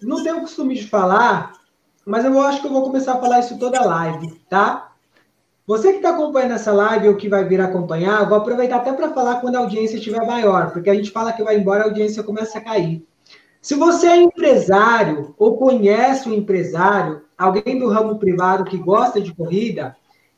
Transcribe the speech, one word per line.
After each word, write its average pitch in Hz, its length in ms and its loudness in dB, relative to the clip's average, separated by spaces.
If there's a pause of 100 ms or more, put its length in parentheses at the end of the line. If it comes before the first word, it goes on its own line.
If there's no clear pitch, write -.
não 311 200 -6
tenho 330 180 -4
costume 262 340 -6
de 208 120 -10
falar, 196 640 0 (520)
mas 226 180 -2
eu 269 160 2
acho 277 220 0
que 302 60 -6
eu 269 40 -8
vou 262 120 0
começar 262 300 -2
a 247 60 -2
falar 247 200 2
isso 240 180 -4
toda 247 260 -2
live, 165 640 -4
tá? - 440 -2 (720)
Você 220 280 2
que 392 60 -4
tá 349 120 0
acompanhando 269 420 0
essa 214 180 -4
live 208 380 4
ou 202 80 4
que 208 100 -8
vai 196 160 0
vir 185 160 2
acompanhar, 185 640 -2
eu 190 80 0
vou 208 80 4
aproveitar 247 400 -2
até 254 160 -2
pra 302 160 -2
falar 247 320 -2
quando 247 140 -2
a 247 40 0
audiência 220 380 -2
estiver 220 280 -4
maior, 202 460 0
porque 175 180 -4
a 202 40 4
gente 208 180 -2
fala - 220 -4
que 214 100 -6
vai 214 140 2
embora, 202 260 0
a 214 40 0
audiência 214 360 -4
começa 214 340 -8
a 214 40 -12
cair. 170 440 -4 (560)
Se - 140 -6
você 339 320 2
é 349 80 6
empresário 220 1200 4
ou 220 200 2
conhece 247 720 2
um 214 40 -2
empresário, 180 920 0 (140)
alguém 208 400 0
do 247 120 -2
ramo 214 280 0
privado 185 460 0
que 185 140 -8
gosta 208 420 0
de 175 140 -4
corrida, 170 640 -6 (400)